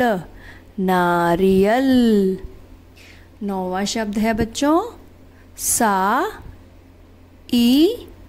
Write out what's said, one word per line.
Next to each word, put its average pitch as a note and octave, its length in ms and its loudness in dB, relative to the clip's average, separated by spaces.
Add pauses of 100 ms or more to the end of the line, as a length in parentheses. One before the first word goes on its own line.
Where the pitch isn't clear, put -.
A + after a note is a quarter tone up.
(800)
नारियल। F#3+ 1600 2 (1040)
नौवां F#3+ 420 -4
शब्द G#3+ 320 -4
है A3+ 160 0
बच्चों A#3 440 0 (800)
सा - 380 0 (1600)
ई C4+ 540 2 (220)